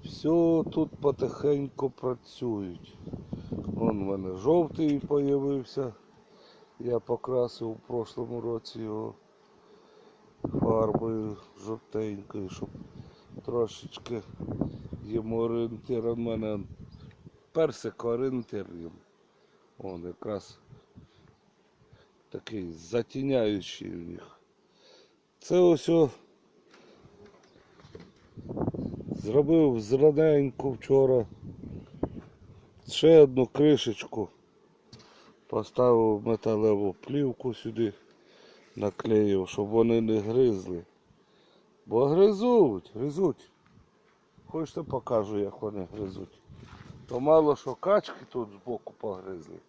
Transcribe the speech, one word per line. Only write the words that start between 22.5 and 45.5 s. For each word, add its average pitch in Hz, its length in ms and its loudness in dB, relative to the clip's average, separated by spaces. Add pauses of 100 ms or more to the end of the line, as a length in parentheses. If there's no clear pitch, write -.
затіняючий 107 1200 -2
у - 20 -10
них. 85 420 -14 (1000)
Це 180 200 2
ось 170 300 6
о 160 200 6 (3000)
зробив 139 680 4
зраненьку 143 880 4
вчора. 131 540 4 (1600)
Ще 160 360 10
одну 127 220 6
кришечку 120 840 2 (1160)
поставив, 113 800 2
металеву 107 760 2
плівку 131 520 -4
сюди 113 400 -2 (840)
наклеїв, 104 720 2
щоб 104 200 -4
вони 113 340 4
не 110 180 0
гризли. 101 640 0 (1000)
Бо 113 200 2
гризуть, 190 880 4
гризуть. 147 560 -2 (960)
Хочете, 160 360 -8
покажу, 107 560 -2
як 101 220 -4